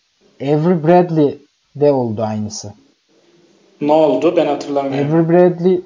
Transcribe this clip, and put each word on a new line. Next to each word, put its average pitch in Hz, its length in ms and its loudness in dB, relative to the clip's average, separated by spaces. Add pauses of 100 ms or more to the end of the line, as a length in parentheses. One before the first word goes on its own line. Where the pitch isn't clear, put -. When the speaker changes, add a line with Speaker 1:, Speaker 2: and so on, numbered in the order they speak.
(420)
Speaker 1:
Avery 151 460 0
Bradley 165 500 2 (380)
de 143 160 2
oldu 117 320 -2
aynısı. 107 500 -8 (1080)
Speaker 2:
Ne 147 120 0
oldu? 156 440 2
Ben 151 100 2
hatırlamıyorum. 139 640 -4
Speaker 1:
Avery 165 160 2
Bradley 175 560 2